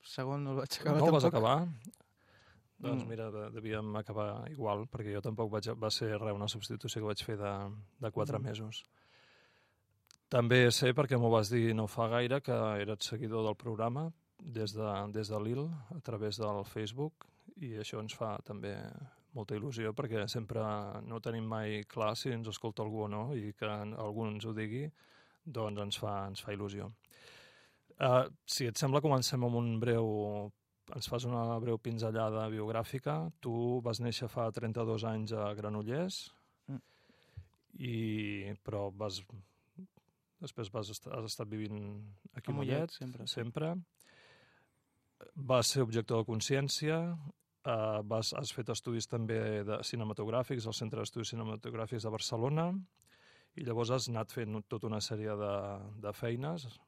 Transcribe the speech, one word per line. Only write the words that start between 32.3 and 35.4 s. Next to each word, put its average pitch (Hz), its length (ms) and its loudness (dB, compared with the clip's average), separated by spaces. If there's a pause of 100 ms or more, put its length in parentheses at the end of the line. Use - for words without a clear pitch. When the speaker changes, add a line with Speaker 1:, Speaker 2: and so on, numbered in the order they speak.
Speaker 2:
biogràfica. 117 880 -2
Tu 120 420 0
vas 117 200 0
néixer 117 260 -2
fa 113 240 0
trenta-dos 113 540 0
anys 110 260 -2
a 104 220 0